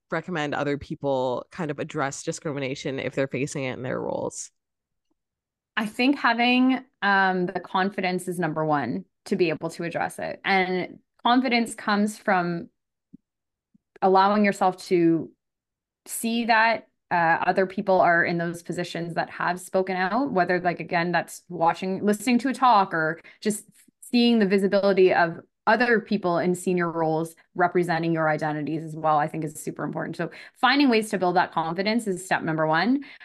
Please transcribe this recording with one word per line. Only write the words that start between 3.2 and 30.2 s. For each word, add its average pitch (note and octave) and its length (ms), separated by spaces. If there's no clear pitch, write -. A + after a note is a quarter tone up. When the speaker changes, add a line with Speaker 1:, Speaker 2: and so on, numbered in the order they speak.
Speaker 1:
facing C#3 380
it B2+ 80
in A#2+ 100
their A#2+ 180
roles? - 480
Speaker 2:
I A3+ 80
think B3+ 340
having, B3 640
um, F#3+ 440
the F#3+ 160
confidence F#3 640
is F3+ 100
number D#3 280
one D3 400
to G3+ 120
be F3 100
able D#3 220
to F3 160
address - 340
it. - 240
And F#3 560
confidence A#3+ 500
comes G#3+ 440
from F3 500
allowing G3 420
yourself G3 320
to E3 420
see A#3 400
that, A3 420
uh, E3+ 340
other F#3 200
people F#3+ 360
are E3+ 240
in E3+ 120
those E3+ 240
positions E3+ 520
that D#3+ 160
have F3+ 280
spoken F#3+ 380
out, G3+ 380
whether, F3+ 260
like, F3 220
again, E3+ 320
that's - 340
watching, F3 560
listening G#3 360
to C4+ 100
a B3+ 40
talk G#3+ 400
or D#3+ 280
just G#3+ 240
seeing A#3+ 280
the G#3 60
visibility F#3+ 680
of E3+ 260
other A3 360
people F#3 380
in F3+ 160
senior F3+ 360
roles D#3+ 440
representing F3 560
your D#3+ 180
identities D#3 540
as D#3 140
well, D#3 200
I D3+ 120
think D#3+ 160
is D3+ 160
super - 240
important. D#3+ 320
So E3 120